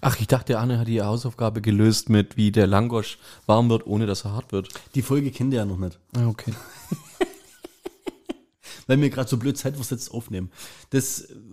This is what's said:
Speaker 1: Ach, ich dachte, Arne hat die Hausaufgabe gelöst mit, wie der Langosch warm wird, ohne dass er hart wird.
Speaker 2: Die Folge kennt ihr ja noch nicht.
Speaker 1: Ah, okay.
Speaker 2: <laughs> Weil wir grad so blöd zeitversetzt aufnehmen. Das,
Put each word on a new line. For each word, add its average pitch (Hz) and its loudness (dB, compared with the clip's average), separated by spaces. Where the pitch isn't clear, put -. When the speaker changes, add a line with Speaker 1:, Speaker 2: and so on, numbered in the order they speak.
Speaker 1:
Ach, 123 0
ich 110 -2
dachte, 123 0
Arne 120 0
hat 117 -2
die 110 0
Hausaufgabe 113 -4
gelöst 107 4
mit, 104 4
wie 107 4
der 104 6
Langosch 107 0
warm 117 6
wird, 113 2
ohne 107 0
dass 98 -4
er 101 -6
hart - -8
wird. 98 -2
Speaker 2:
Die 135 0
Folge 139 0
kennt 131 -2
ihr 123 0
ja 107 0
noch 95 -4
nicht. 90 -6
Speaker 1:
Ah, 120 2
okay. 110 -4
Speaker 2:
<laughs> - -6
Weil 135 4
wir 139 4
grad 131 -4
so 131 0
blöd 135 -2
zeitversetzt 131 -8
aufnehmen. 92 -8
Das, - -2